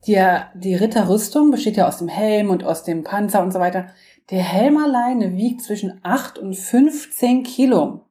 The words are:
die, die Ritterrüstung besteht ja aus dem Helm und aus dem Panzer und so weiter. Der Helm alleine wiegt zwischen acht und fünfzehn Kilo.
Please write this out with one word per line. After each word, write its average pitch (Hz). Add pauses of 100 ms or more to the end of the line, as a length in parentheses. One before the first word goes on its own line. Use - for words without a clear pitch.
die, 202 (340)
die 185
Ritterrüstung 220
besteht 214
ja 190
aus -
dem 170
Helm 208
und 180
aus -
dem 165
Panzer 202
und 185
so 185
weiter. 180 (440)
Der 185
Helm 208
alleine 240
wiegt 240
zwischen 196
acht -
und 190
fünfzehn 254
Kilo. 247